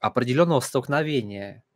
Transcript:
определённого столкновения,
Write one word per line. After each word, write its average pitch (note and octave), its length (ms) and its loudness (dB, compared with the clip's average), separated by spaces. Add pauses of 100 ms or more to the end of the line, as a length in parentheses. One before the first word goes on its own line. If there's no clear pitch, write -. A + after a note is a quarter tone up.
определённого B2+ 600 2
столкновения, B2 1040 -4 (120)